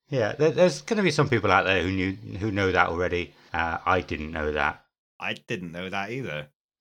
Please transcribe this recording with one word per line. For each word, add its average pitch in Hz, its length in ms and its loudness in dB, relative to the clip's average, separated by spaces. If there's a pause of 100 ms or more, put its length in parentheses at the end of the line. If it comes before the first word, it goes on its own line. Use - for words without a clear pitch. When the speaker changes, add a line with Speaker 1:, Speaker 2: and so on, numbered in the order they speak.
Speaker 1:
Yeah, 117 240 0
there, 151 180 2
there's 175 320 2
gonna 214 200 -2
be 175 80 2
some 143 180 2
people 104 220 2
out 92 140 6
there 92 180 4
who 90 80 0
knew, 95 220 0 (260)
who 104 120 -4
know 95 200 2
that 90 180 4
already. 87 460 -2 (180)
Uh, 82 320 -2
I 92 160 2
didn't 76 320 -6
know 76 200 -2
that. 73 320 -2 (340)
Speaker 2:
I 101 160 -6
didn't 90 380 -8
know 90 160 -8
that 98 220 -6
either. 87 360 -6 (340)